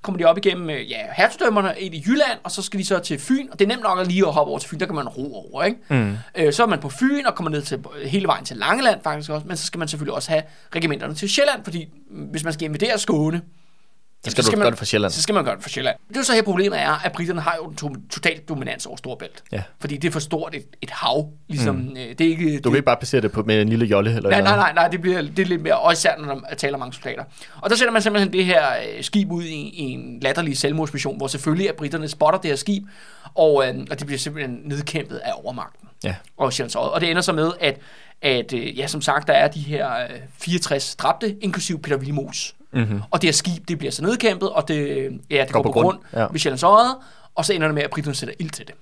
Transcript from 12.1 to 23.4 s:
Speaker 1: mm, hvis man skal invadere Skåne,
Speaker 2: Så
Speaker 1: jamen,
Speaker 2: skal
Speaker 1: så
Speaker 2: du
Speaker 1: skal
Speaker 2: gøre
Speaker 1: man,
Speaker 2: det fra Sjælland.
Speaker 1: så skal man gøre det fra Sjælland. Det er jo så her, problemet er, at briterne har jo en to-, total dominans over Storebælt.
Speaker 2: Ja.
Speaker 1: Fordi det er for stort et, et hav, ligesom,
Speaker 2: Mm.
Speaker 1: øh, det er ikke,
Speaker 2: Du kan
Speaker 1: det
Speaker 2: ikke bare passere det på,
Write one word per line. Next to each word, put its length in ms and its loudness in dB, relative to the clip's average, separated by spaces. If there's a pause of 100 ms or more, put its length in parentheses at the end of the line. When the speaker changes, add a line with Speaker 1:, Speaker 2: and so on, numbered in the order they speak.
Speaker 1:
mm, 120 -12
hvis 200 -6
man 100 -2
skal 120 -6
invadere 340 0
Skåne, 420 2 (800)
Speaker 2:
Så 40 -8
Speaker 1:
jamen, 40 -6
Speaker 2:
skal 120 2
Speaker 1:
så 40 4
Speaker 2:
du 40 4
Speaker 1:
skal 80 2
Speaker 2:
gøre 60 4
Speaker 1:
man, 60 6
Speaker 2:
det 80 -6
fra 60 -8
Sjælland. 260 2
Speaker 1:
så 100 -4
skal 140 0
man 100 2
gøre 100 0
det 80 -14
fra 60 -12
Sjælland. 260 -2 (140)
Det 60 -12
er 40 -2
jo 40 -2
så 100 2
her, 80 6
problemet 400 2
er, 240 0
at 60 0
briterne 300 -4
har 220 0
jo 60 -10
en 60 -14
to-, 200 -6 (160)
total 260 -2 (120)
dominans 360 -6
over 120 -14
Storebælt. 540 -12
Speaker 2:
Ja. 100 -4 (180)
Speaker 1:
Fordi 180 -6
det 100 -2
er 40 2
for 80 -4
stort 360 -6
et, 100 -12 (160)
et 80 -12
hav, 400 -2 (180)
ligesom, 280 0
Speaker 2:
Mm. 220 -6
Speaker 1:
øh, 200 -10
det 40 0
er 80 6
ikke, 160 0 (120)
Speaker 2:
Du 40 -4
kan 100 2
Speaker 1:
det 60 6
Speaker 2:
ikke 80 2
bare 120 6
passere 240 2
det 100 0
på, 120 -2